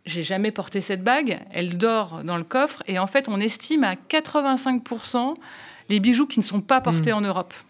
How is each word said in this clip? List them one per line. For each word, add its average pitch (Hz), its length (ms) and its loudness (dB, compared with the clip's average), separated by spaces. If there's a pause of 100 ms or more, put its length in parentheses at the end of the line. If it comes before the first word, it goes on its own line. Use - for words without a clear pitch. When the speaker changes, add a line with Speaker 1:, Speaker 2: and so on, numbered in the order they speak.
Speaker 1:
J'ai 165 160 -6
jamais 196 300 0
porté 196 280 -6
cette 185 240 -4
bague, 247 360 2 (120)
elle 175 240 -4
dort 190 480 0
dans 170 140 -2
le 165 60 -4
coffre. » 269 420 -2
Et 185 120 -2
en 190 80 0
fait, 262 220 0
on 202 120 -2
estime 233 440 0
à 185 120 2
quatre-vingt-cinq 269 880 0
pour 226 200 -8
cent 254 300 -2 (560)
les 208 100 4
bijoux 240 260 6
qui - 120 -2
ne 208 60 4
sont 202 180 -2
pas 262 180 4
portés 226 320 2
Speaker 2:
Hmm. 214 40 2
Speaker 1:
en 208 60 0
Europe. 185 300 -2 (180)